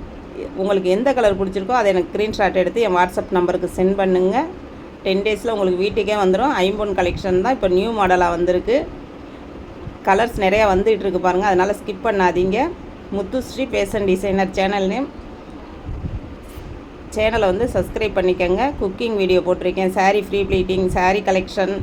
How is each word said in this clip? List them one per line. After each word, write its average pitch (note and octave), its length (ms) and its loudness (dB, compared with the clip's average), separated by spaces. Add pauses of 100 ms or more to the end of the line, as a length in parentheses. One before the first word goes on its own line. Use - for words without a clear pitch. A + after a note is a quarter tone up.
(640)
உங்களுக்கு F#3+ 340 2
எந்த B3+ 220 2
கலர் G#3 220 4
பிடிச்சிருக்கோ F#3+ 400 -2
அதை G3+ 120 4
எனக்கு F3 200 0
ஸ்க்ரீன்ஷாட் G3+ 500 0
எடுத்து F3+ 240 2
என் F3+ 120 2
WhatsApp F#3 300 0 (100)
நம்பருக்கு F3+ 400 0
சென்ட் F#3+ 220 4
பண்ணுங்க. F#3+ 440 2 (600)
டென் F#3+ 220 0
டேஸில் G#3+ 300 -2
உங்களுக்கு F#3 280 0
வீட்டுக்கே G#3 380 0
வந்துரும். G3+ 320 4 (100)
ஐம்பொன் G#3 360 0
கலெக்ஷன் F#3 440 0
தான், B3+ 140 2
இப்போ G3 180 2
நியூ G#3+ 220 2
மாடலா F3+ 380 4
வந்திருக்கு. F3+ 420 2 (1300)
கலர்ஸ் G#3+ 380 2
நிறையா G#3 260 4
வந்துட்டு G3 340 2
இருக்கு F3+ 220 0
பாருங்க, G3 240 2
அதனால F#3 300 2
ஸ்கிப் F#3+ 260 -8
பண்ணாதீங்க. F#3 500 2 (600)
முத்துஸ்ரீ B3 560 -4
ஃபேஷன் G3+ 400 0
டிசைனர் F#3+ 440 0
சேனல் G3 360 0
நேம். C4+ 140 -4 (2000)
சேனலை G#3+ 340 2
வந்து G#3 240 0
சப்ஸ்கிரைப் G3+ 420 -2
பண்ணிக்கங்க. F#3 460 2 (180)
குக்கிங் G#3+ 400 -2
வீடியோ F#3 240 4
போட்டிருக்கேன். F3+ 540 0
சாரி G3 260 4
ஃப்ரீ G3+ 240 -2
ப்ளீட்டிங், F#3 340 2 (140)
சாரி F#3+ 320 2
கலெக்ஷன் F#3+ 440 0 (100)